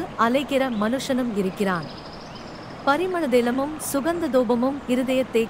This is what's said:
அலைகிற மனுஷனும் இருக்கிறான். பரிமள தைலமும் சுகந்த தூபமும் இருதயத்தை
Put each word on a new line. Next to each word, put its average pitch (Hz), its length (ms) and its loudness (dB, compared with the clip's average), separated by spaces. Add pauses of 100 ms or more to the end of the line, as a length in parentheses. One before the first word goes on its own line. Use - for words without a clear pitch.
(200)
அலைகிற 262 440 2 (140)
மனுஷனும் 247 580 0
இருக்கிறான். 185 520 0 (920)
பரிமள 339 480 2
தைலமும் 247 540 2
சுகந்த 320 480 0
தூபமும் 247 480 2 (100)
இருதயத்தை 254 640 2